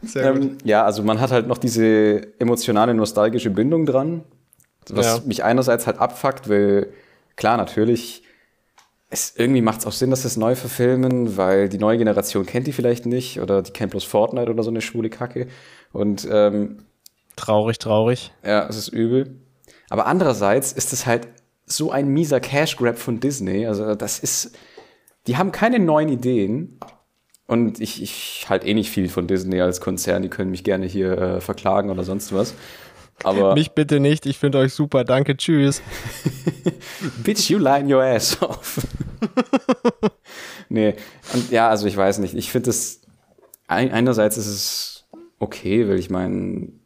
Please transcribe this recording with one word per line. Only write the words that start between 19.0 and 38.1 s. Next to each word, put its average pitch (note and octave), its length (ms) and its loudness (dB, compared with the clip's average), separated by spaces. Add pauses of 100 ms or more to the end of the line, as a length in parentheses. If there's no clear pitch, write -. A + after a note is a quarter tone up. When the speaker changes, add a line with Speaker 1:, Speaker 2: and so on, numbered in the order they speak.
Speaker 2:
Aber G#2+ 180 0
andererseits C3 680 2
ist - 200 -6
es B2+ 140 -4
halt A#2 220 0 (380)
so - 240 -4
ein C#3 180 0
mieser C#3+ 320 2
Cash-Grab C3 580 0
von A#2 220 -4
Disney. A2+ 460 -2
Also G#2+ 280 -2
das G#2 240 -8
ist, - 340 -4 (720)
die B2 120 0
haben F#3 140 0
keine A#3+ 260 2
neuen D#3 320 4
Ideen. A#2+ 680 -2 (680)
Und A2+ 340 0
ich, - 220 -8
ich - 460 -12
halt F#2+ 160 0
eh G2+ 80 0
nicht G#2+ 180 0
viel F#2 200 0
von F2+ 160 -2
Disney F#2 340 0
als F2+ 220 2
Konzern. F#2 400 -2
Die F#2 80 -4
können F#2+ 200 -4
mich F2+ 140 -8
gerne F#2+ 220 0
hier, F#2 320 -2
äh, F#2 220 -2
verklagen G2 500 0
oder F#2 140 -4
sonst F#2+ 280 -6
was. G2 220 -2 (720)
Aber G2 300 4
Speaker 1:
Mich D3+ 180 2
bitte D3 280 2
nicht, C#3+ 240 2
ich C#3 140 -4
find C#3+ 180 2
euch C3 160 4
super, C#3+ 320 2
danke, C3 320 2
tschüss. C#3 460 2 (720)
Speaker 2:
<laughs> - 680 -8
Bitch, G#3 280 0
you G3 80 4
line C#3 360 4
your C3 80 6
ass B2+ 380 2